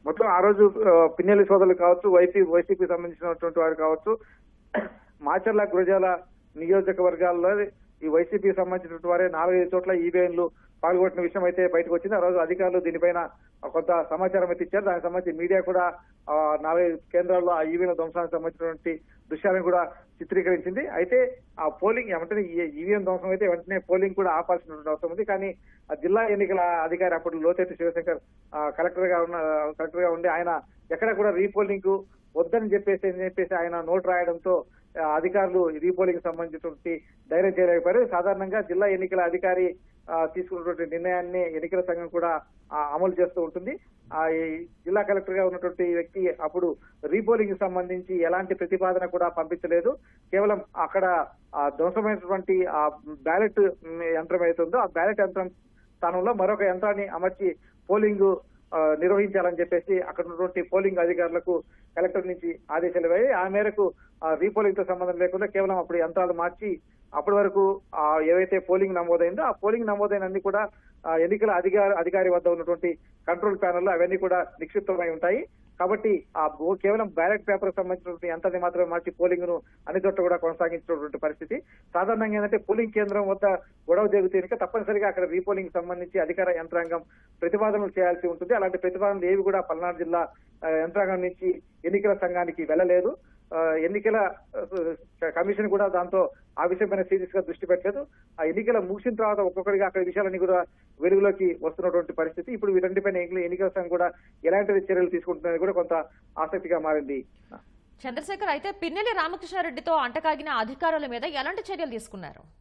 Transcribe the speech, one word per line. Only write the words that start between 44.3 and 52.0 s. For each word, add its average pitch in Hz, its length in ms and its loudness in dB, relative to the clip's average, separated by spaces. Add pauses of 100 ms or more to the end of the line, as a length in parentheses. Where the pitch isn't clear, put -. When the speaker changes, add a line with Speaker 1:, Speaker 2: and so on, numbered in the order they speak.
Speaker 1:
జిల్లా 175 440 -4
కలెక్టర్ 196 340 -2
గా 190 100 2
ఉన్నటువంటి 180 480 -2
వ్యక్తి 170 480 -2
అప్పుడు 160 340 -2 (300)
రీపోలింగ్ 214 500 2
సంబంధించి 185 600 -4
ఎలాంటి 180 380 0
ప్రతిపాదన 180 500 0
కూడా 175 220 0
పంపించలేదు. 170 720 0 (340)
కేవలం 196 300 2 (160)
అక్కడ, 180 480 0 (300)
ఆ, 143 140 0
ధ్వంసమైనటువంటి 185 960 0